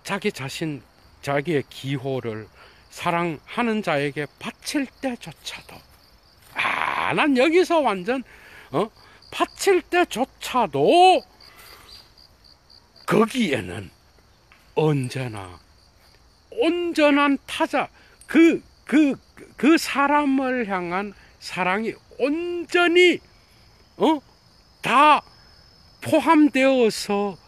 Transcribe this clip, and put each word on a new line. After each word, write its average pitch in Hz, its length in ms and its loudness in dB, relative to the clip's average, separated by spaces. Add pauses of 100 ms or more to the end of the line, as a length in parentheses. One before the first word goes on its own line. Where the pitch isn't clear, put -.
자기 202 280 -4
자신, 139 500 -10 (400)
자기의 143 480 -2
기호를 123 800 -8 (420)
사랑하는 175 960 -4
자에게 147 420 -4 (140)
바칠 - 480 -8 (140)
때조차도, - 760 -12 (800)
아, 80 580 -4
난 262 240 0
여기서 330 420 2
완전, 226 440 -4 (480)
어? 190 180 -2 (420)
바칠 349 520 0
때조차도 262 1400 2 (1900)
거기에는 135 800 -2 (880)
언제나 123 840 -4 (920)
온전한 294 960 2
타자, 285 420 -4 (380)
그, 320 340 4 (240)
그, 277 300 2 (420)
그 302 220 4
사람을 269 880 0
향한 190 460 -4 (260)
사랑이 185 560 -4 (240)
온전히, 349 1000 2 (800)
어? 285 220 2 (640)
다 277 400 4 (800)
포함되어서 254 1300 2 (120)